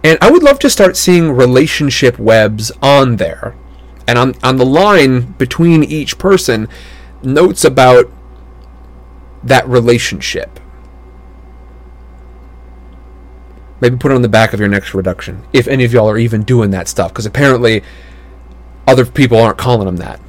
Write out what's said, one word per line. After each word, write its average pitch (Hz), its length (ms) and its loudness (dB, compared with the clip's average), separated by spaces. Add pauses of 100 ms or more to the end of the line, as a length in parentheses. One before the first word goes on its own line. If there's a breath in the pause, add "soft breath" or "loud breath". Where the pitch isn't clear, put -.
And 160 160 4
I 220 100 4
would 339 140 4
love 277 160 4
to 285 100 2
start 185 260 2
seeing 170 360 2
relationship 127 880 0
webs 110 500 0 (120)
on 135 340 2
there. 92 400 -8 (500)
And 120 100 0
on, 123 180 0 (100)
on 131 140 0
the 127 80 2
line 139 680 2
between 160 500 0
each 151 360 -6
person, 131 500 -2 (520 loud breath)
notes 151 440 0
about 127 480 4 (1300)
that 127 240 0
relationship. 117 920 -2 (3250)
Maybe 127 160 -2
put 135 160 -6
it - 20 0
on 123 80 -2
the 113 60 -2
back 110 240 0
of 107 80 -8
your 104 80 0
next 101 260 -4
reduction, 95 480 -8 (100)
if 123 140 0
any 131 180 -2
of 117 80 -2
y'all 110 160 2
are 107 100 -2
even 113 260 -2
doing 113 260 0
that 90 160 -4
stuff, - 260 -6
'cause 107 140 -10
apparently 120 560 0 (1040 soft breath)
other 131 180 4
people 120 340 0
aren't 113 200 2
calling 117 280 -2
them 90 100 -6
that. - 320 -12